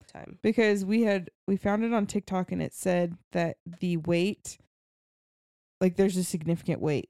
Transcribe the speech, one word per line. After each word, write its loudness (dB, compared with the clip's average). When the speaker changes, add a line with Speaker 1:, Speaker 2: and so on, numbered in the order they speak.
Speaker 1:
time. -16
Speaker 2:
because 4
we 2
had, 0
we 2
found 0
it -2
on 2
TikTok, -4
and -2
it -4
said 0
that -2
the 0
wait, -2
like, 2
there's 2
a 2
significant -2
wait -2